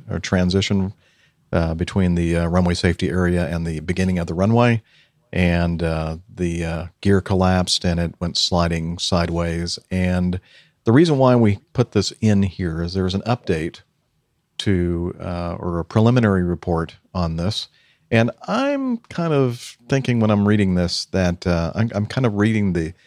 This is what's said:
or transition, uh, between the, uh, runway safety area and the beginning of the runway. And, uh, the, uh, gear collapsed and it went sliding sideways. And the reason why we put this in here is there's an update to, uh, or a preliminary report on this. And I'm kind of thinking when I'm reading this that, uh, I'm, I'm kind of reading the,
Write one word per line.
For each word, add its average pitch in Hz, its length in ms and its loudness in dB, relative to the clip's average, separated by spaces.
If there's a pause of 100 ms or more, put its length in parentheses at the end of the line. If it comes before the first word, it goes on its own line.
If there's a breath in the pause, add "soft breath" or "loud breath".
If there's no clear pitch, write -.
or 90 80 -6
transition, 95 760 0 (580 soft breath)
uh, 82 240 0
between 87 400 0
the, 85 220 0
uh, 85 100 0
runway 87 260 2
safety 87 360 0
area 87 440 0
and 85 140 -4
the 78 140 -6
beginning 92 360 -2
of 85 80 -2
the 82 80 -6
runway. 113 480 4 (500 soft breath)
And, 85 520 2
uh, 80 340 -4 (160)
the, 85 320 -4
uh, 82 200 -6 (160)
gear 98 200 4
collapsed 92 640 0
and 85 140 0
it 85 200 -4
went 87 180 -6
sliding 85 600 -2
sideways. 85 800 -2 (140)
And 90 480 0 (440 soft breath)
the 113 80 2
reason 147 280 4
why 127 160 6
we 107 240 4 (140)
put - 180 0
this 101 200 0 (100)
in 104 200 4
here 85 400 -4
is 87 140 -6
there's 92 180 -2
an 98 80 -2
update 85 600 -4 (760)
to, 87 640 -2
uh, 87 380 -8
or 87 200 -4
a 80 60 -4
preliminary 110 580 4
report 85 520 -2 (180)
on 85 240 -2
this. 90 300 -4 (420 soft breath)
And 117 220 2 (160)
I'm 262 500 -2
kind 170 340 -6
of 131 460 -2 (100)
thinking 127 320 0
when 110 120 2
I'm 104 160 2
reading 104 260 4
this 87 320 -2
that, 90 400 -2
uh, 85 300 0
I'm, 113 180 -2
I'm 104 140 -2
kind 131 180 -2
of 107 80 0
reading 104 400 2
the, 82 200 -2 (120)